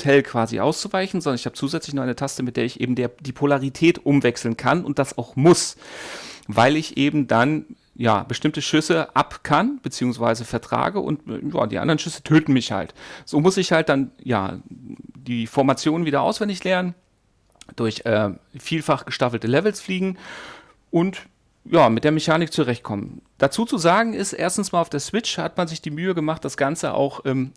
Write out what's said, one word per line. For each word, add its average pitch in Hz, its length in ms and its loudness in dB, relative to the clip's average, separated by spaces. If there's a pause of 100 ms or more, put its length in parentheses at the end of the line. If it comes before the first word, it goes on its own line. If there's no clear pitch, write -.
Hell 139 180 6
quasi 117 380 -2
auszuweichen, 185 600 -2
sondern 143 160 -2
ich - 80 -8
habe - 120 -6
zusätzlich 160 380 -4
noch 135 80 -2
eine 123 140 -2
Taste, 135 260 -6
mit 123 140 -4
der 117 80 0
ich 120 160 -6
eben 127 140 0
der, 123 160 0 (100)
die 127 120 -10
Polarität 143 760 2
umwechseln 123 500 2
kann 143 280 0
und - 140 -2
das 139 200 -2
auch - 180 -8
muss, 160 400 4 (680)
weil 117 300 4
ich 156 200 -4
eben 147 300 2
dann, 131 400 2 (280)
ja, 110 280 2
bestimmte 151 400 -4
Schüsse - 520 0
ab - 280 0
kann, 226 400 2
beziehungsweise 117 640 -2
vertrage 123 520 -2
und, - 300 -4
äh, - 120 -8 (140)
ja, 113 120 0
die 107 120 -4
anderen 151 200 0
Schüsse - 240 -10
töten 156 320 4
mich 120 180 0
halt. 95 220 -6 (320)
So - 140 0
muss 185 180 4
ich 180 140 0
halt 160 180 4
dann, 139 220 2 (100)
ja, 101 380 -2 (100)
die - 760 -10
Formation 143 600 2
wieder 139 160 0
auswendig 202 420 -2
lernen, 180 300 0 (800)
durch, 113 280 -4
äh, 107 260 2 (280)
vielfach 151 480 -2
gestaffelte 120 400 -2
Levels 170 340 2
fliegen 190 380 -4 (720)
und, 180 280 0 (460)
ja, 156 260 6
mit 113 120 0
der 147 80 4
Mechanik 156 420 0
zurechtkommen. 113 680 -4 (160)
Dazu 175 260 0
zu 233 140 -2
sagen 202 360 2
ist, 196 180 -6
erstens 190 400 -2
mal 175 80 2
auf 165 100 -4
der 147 100 -4
Switch - 380 -4
hat - 180 -6
man 180 120 -2
sich 160 120 -10
die 156 120 -8
Mühe 175 220 -2
gemacht, 160 300 -2
das - 120 -8
Ganze 143 360 -2
auch, - 320 0
ähm, 131 320 -2